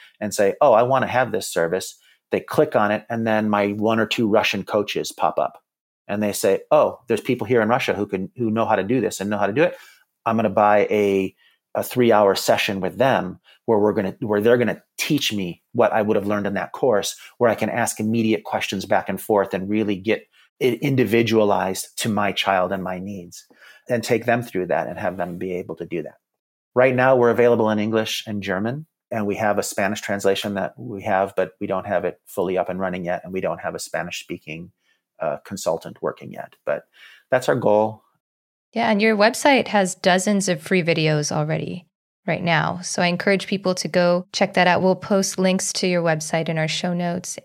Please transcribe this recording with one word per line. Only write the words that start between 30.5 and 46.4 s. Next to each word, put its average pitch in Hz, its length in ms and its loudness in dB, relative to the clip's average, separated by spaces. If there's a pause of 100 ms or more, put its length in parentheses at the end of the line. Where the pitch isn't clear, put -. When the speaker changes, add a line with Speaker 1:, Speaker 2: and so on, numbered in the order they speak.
Speaker 1:
that 95 220 -6
we 98 260 -12
have, 98 340 0
but 92 240 -2
we 101 60 -6
don't 92 200 -4
have 92 160 -2
it - 220 -4
fully 92 320 -2
up 90 100 -2
and 92 140 -6
running 92 240 -4
yet, 87 180 -4
and 90 80 -14
we 95 80 -4
don't 90 220 -4
have 85 140 -8
a 80 40 -8
Spanish-speaking, 85 920 -10 (480)
uh, 78 240 -4
consultant - 560 -6
working 67 320 -8
yet. - 220 -16 (100)
But - 180 -4 (480)
that's 127 160 0
our 143 80 4
goal. 110 480 2 (680)
Speaker 2:
Yeah, 226 180 0
and 202 100 2
your 220 140 4
website 247 540 4
has 196 260 2
dozens 190 540 2
of 165 120 -2
free 185 220 0
videos 156 480 2
already 160 560 -4 (400)
right 180 160 -2
now. 170 380 0
So - 200 -4
I 175 60 4
encourage 190 400 0
people 190 280 -2
to - 120 -6
go 175 460 2
check 196 220 0
that 180 120 4
out. 175 140 4
We'll 185 160 4
post 196 420 -2
links 185 340 0
to - 140 -2
your 175 160 0
website 160 460 0